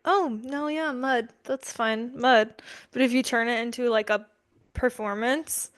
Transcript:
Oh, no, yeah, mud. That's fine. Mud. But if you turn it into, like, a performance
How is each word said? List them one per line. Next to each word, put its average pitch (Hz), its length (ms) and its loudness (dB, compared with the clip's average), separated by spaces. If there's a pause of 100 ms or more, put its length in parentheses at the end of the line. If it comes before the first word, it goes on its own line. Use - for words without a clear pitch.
Oh, 339 380 2
no, 285 260 -6
yeah, 311 240 -2
mud. 247 380 0 (140)
That's - 280 -8
fine. 226 460 -2
Mud. 233 440 4 (300)
But 247 100 0
if 262 100 4
you 254 100 4
turn 233 260 0
it 240 120 0
into, 240 300 -2
like, 214 200 2
a 214 160 0 (460)
performance 233 1040 -2